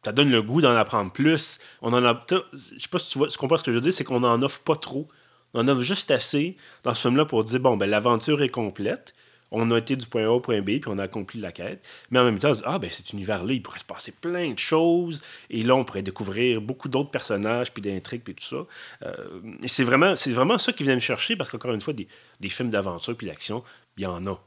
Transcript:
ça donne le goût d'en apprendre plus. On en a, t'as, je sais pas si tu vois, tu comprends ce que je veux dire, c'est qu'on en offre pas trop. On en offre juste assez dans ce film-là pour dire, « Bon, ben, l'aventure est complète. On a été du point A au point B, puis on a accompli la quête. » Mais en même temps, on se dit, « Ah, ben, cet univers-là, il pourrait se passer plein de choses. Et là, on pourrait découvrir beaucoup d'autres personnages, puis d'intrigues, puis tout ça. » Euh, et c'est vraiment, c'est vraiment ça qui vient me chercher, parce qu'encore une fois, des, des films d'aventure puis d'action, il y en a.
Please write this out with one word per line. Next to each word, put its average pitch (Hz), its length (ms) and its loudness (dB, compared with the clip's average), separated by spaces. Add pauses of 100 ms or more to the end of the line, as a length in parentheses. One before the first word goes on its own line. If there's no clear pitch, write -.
ça 110 80 -4
donne 139 180 4
le 113 100 4
goût 120 200 0
d'en 123 140 8
apprendre 104 360 2
plus. 151 480 0 (220)
On 117 120 -2
en 123 120 6
a, 120 100 6
t'as, 180 240 -2 (140)
je - 240 -16
sais - 120 -10
pas 180 100 -2
si - 120 -6
tu - 60 -4
vois, 135 100 2
tu - 100 -6
comprends 139 200 2
ce 156 60 0
que 127 80 0
je 117 60 2
veux 120 40 0
dire, 160 120 2
c'est - 120 0
qu'on 123 180 0
en 120 200 4
offre - 180 -4
pas 156 140 2
trop. 143 320 -8 (480)
On 120 60 -2
en 123 60 4
offre 131 160 4
juste 175 260 -2
assez 147 480 0 (240)
dans 117 140 0
ce - 120 -4
film-là 135 180 4
pour 117 180 0
dire, « 117 180 0
Bon, 127 160 4
ben, 101 100 0
l'aventure 117 540 2
est 131 80 0
complète. 110 640 -6 (380)
On 113 180 0
a 117 80 4
été 117 180 0
du 123 120 -8
point 113 180 -2
A 110 60 4
au 123 80 4
point 117 220 -2
B, 95 40 -4 (140)
puis 143 80 -14
on 101 100 -4
a 98 60 -4
accompli 98 360 -8
la 95 120 -8
quête. » 95 340 -12 (240)
Mais 123 80 4
en 127 80 8
même 110 140 2
temps, 143 100 2
on 143 60 4
se 107 60 -6
dit, « - 60 -8
Ah, 170 120 -2
ben, 90 100 -6
cet - 240 -10
univers-là, 101 400 -4
il 120 80 -4
pourrait - 160 -14
se - 80 -14
passer - 340 -10
plein 175 320 -4
de 104 80 -8
choses. 170 600 2 (300)
Et 113 100 -2
là, 123 140 6
on 131 80 2
pourrait 98 180 -6
découvrir 104 580 -2
beaucoup 127 300 -8
d'autres 135 220 -2
personnages, 110 600 -2
puis 104 120 -14
d'intrigues, 101 400 -6
puis 95 100 -14
tout - 100 -14
ça. » 143 220 -8 (400)
Euh, - 80 -10 (480)
et - 60 -6
c'est - 160 4
vraiment, 143 320 6
c'est - 160 0
vraiment 139 260 4
ça 226 160 0
qui - 100 -6
vient 135 120 4
me 123 40 2
chercher, - 360 -2
parce 156 160 -6
qu'encore 123 200 -6
une 110 100 -2
fois, 156 120 -4
des, 101 140 -8 (320)
des 98 100 -6
films 120 220 -4
d'aventure 98 440 -2
puis 110 120 -10
d'action, 104 360 -4 (340)
il 95 60 -6
y 95 40 -2
en 90 180 -6
a. 95 220 -4